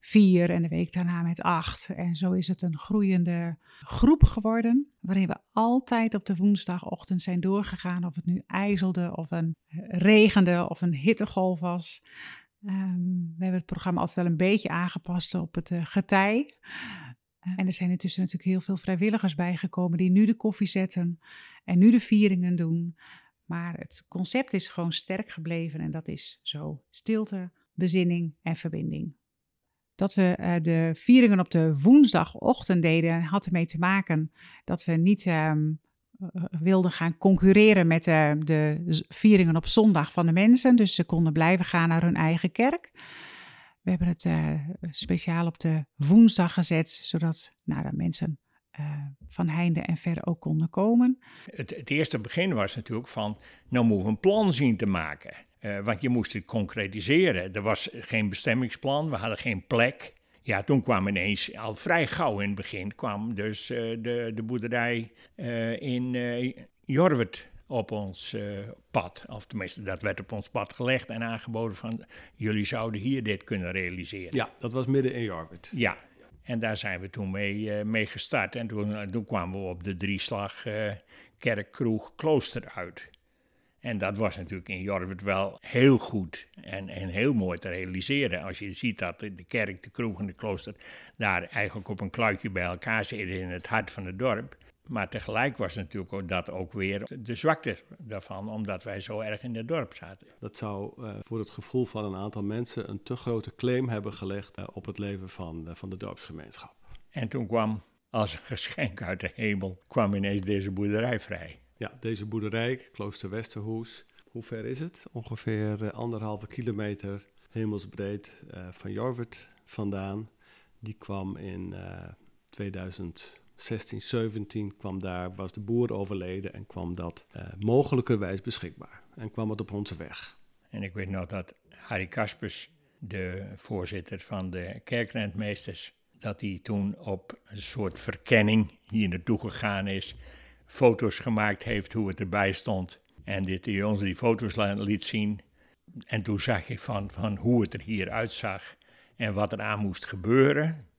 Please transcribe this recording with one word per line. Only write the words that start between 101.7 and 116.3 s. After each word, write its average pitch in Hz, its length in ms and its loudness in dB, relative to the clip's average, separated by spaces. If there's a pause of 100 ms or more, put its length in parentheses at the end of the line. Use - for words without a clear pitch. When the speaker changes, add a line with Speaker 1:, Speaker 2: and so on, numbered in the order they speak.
Speaker 3:
van 110 200 -6
een 98 160 -6
aantal 104 220 -8
mensen 104 480 -6
een 101 120 -10
te 123 140 -8
grote 113 400 -6
claim 123 320 0
hebben 107 240 -6
gelegd, 98 440 -10
eh, 95 160 -10
op 98 140 -14
het 98 120 -10
leven 98 300 -8
van, 82 400 -12
eh, 85 60 -12
van 95 160 -12
de 92 60 -10
dorpsgemeenschap. - 800 -14 (360)
Speaker 2:
En 127 180 -6
toen 120 180 -6
kwam, 110 360 0 (280)
als 107 220 -2
een - 100 -10
geschenk - 600 -6
uit 90 180 -6
de - 140 -6
hemel, 98 540 -4
kwam 104 260 0
ineens 101 260 0
deze 98 300 -2
boerderij 104 500 -2
vrij. 85 400 -12 (160)
Speaker 3:
Ja, - 240 -12
deze 107 260 -6
boerderij, 113 500 -4 (160)
Klooster 101 380 -10
Westerhoes. 113 760 -10 (260)
Hoe 117 120 -12
ver 113 220 -12
is 131 160 -8
het? 165 320 -12
Ongeveer, 107 720 -6
eh, 104 60 -4
anderhalve 110 560 -8